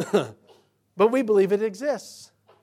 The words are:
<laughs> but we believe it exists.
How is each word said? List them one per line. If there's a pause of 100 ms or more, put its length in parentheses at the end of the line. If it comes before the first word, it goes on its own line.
(120)
<laughs> (840)
but
we
believe
it
exists. (320)